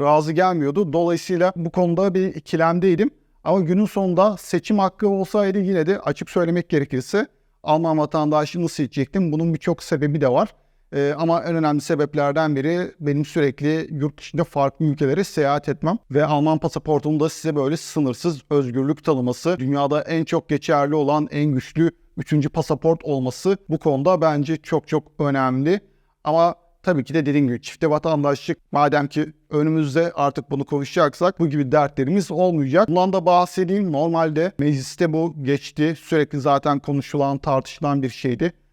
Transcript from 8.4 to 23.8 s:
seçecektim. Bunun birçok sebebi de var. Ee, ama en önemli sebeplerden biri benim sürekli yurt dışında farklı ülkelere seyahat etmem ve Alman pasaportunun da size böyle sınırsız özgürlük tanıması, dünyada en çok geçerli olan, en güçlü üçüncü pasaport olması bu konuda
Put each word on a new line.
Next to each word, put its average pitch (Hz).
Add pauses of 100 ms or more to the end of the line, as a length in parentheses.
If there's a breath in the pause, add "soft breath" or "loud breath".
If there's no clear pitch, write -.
seçecektim. 151
Bunun 160
birçok 165
sebebi 147
de 135
var. 156 (400)
Ee, 143
ama 165
en 170
önemli 151
sebeplerden 147
biri 165
benim 147
sürekli 147
yurt 147
dışında -
farklı 139
ülkelere 147
seyahat 147
etmem 156 (120)
ve 143
Alman 151
pasaportunun 151
da 160
size 156
böyle 143
sınırsız 147
özgürlük 139
tanıması, 135
dünyada 143
en 160
çok 165
geçerli 147
olan, 147
en 147
güçlü 151 (260)
üçüncü 151
pasaport 165
olması 139 (120)
bu 151
konuda 151